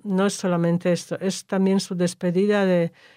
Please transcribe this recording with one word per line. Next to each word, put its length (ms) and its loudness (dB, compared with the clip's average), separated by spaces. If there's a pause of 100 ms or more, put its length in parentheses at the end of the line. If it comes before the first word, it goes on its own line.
no 220 0
es 80 0
solamente 600 0
esto, 260 -6
es 260 -6
también 360 2
su 140 -8
despedida 680 0
de, 280 2 (240)